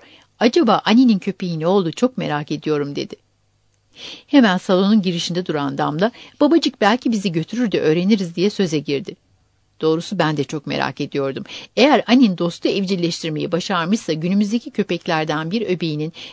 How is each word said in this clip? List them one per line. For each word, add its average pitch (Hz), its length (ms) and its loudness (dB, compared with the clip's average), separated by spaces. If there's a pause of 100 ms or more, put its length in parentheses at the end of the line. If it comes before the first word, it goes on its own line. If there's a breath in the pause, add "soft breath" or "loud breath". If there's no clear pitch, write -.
(380 soft breath)
"Acaba 226 460 4
Ani'nin 226 340 6
köpeği 175 420 -6
ne 156 60 -2
oldu, 180 260 2
çok 254 260 -2
merak 151 340 -4
ediyorum." 147 440 -2
dedi. 139 200 -8 (1120 loud breath)
Hemen 220 320 6
salonun 196 440 2
girişinde 175 440 -4
duran 143 320 -4
Damla, 151 320 0 (300 loud breath)
"Babacık 294 400 2
belki 226 320 2
bizi 202 200 -2
götürür 190 400 -2
de 165 80 0
öğreniriz." 175 560 2
diye 185 140 0
söze 165 280 -2
girdi. 139 380 -6 (640)
Doğrusu 160 380 -2
ben 156 180 0
de 143 80 -2
çok - 220 -10
merak 139 340 -6
ediyordum. 135 440 -4 (320 loud breath)
Eğer 247 300 4
Anin 220 320 4
dostu 175 300 -2
evcilleştirmeyi 170 840 -2
başarmışsa 175 600 -2
günümüzdeki 202 580 -2
köpeklerden 160 800 -4
bir 220 160 -4
öbeğinin 160 460 -4 (200 loud breath)